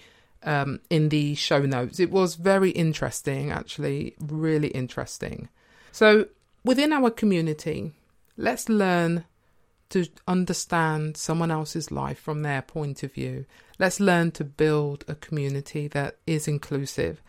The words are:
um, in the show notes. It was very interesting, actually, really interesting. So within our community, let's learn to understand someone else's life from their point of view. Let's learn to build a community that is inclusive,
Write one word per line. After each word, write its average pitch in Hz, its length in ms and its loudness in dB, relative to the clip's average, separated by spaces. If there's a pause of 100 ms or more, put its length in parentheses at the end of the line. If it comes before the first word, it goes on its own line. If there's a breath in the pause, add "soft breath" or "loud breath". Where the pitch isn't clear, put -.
(440 soft breath)
um, 143 360 -2 (120)
in 156 180 4
the 147 240 2
show 143 320 2
notes. 127 340 -2
It 175 120 4
was 185 240 2
very 190 340 4
interesting, 147 800 -2
actually, - 680 -6
really 156 480 0
interesting. - 840 -8 (420 soft breath)
So 214 360 6 (360)
within 277 300 4
our 262 160 4
community, 165 840 0 (440)
let's - 320 -4
learn 175 560 2 (640)
to 180 160 0 (220)
understand 165 880 0
someone 165 320 -2
else's 156 400 -4
life 139 300 -6
from 151 240 -6
their 139 180 -4
point 143 400 -8
of 139 120 -10
view. 131 320 -8 (340 soft breath)
Let's 185 200 0
learn 175 320 4
to - 120 -8
build 147 640 0
a 151 80 -8
community 143 720 -6
that 139 280 -4 (100)
is 151 200 -2
inclusive, 147 800 -4